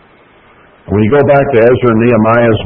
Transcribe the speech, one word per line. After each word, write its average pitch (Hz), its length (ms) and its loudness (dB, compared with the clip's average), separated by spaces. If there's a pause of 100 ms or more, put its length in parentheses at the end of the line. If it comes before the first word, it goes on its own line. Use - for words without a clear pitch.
(880)
When 101 140 0
you 107 80 -2
go 143 160 2
back 139 160 2
to 131 160 -2
Ezra 123 340 0
and 110 80 0
Nehemiah's 113 640 0